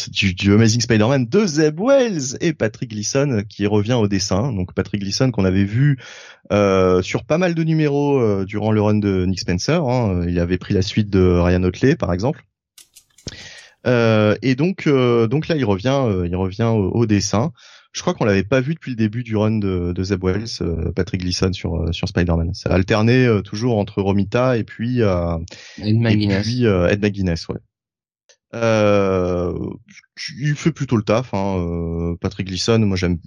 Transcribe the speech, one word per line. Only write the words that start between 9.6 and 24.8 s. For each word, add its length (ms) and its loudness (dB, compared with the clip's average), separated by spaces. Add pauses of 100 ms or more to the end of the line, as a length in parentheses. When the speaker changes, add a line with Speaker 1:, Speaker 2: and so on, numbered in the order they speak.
Speaker 1:
hein. 400 0
Il 140 -2
avait 180 0
pris 160 -6
la 80 2
suite 280 -2
de 100 4 (180)
Ryan 240 2
Otley 340 2
par 180 -4
exemple. 280 -4 (1400)
Euh, 560 4
et 120 2
donc, 320 -2
euh, 400 4
donc 220 -2
là 80 0
il 80 0
revient, 420 0
euh, 200 0
il 80 -4
revient 280 -2 (120)
au, 160 2
au 160 2
dessin. 460 0 (400)
Je 80 -10
crois 140 -2
qu'on 100 -2
l'avait 180 2
pas 180 0
vu 140 -4
depuis 160 -12
le 60 -6
début 260 -2
du 140 -6
run 220 0
de, 360 -2
de 80 -4
Zeb 220 -4
Wells, 240 -2 (140)
euh, 300 -4
Patrick 280 -4
Gleason 320 -2
sur, 240 -6
euh, 160 -4
sur 160 -6
Spider-Man. 460 0
Ça 160 -6
a 40 2
alterné, 520 2
euh, 160 2
toujours 360 -2
entre 240 -4
Romita 540 0
et 80 -2
puis, 380 -4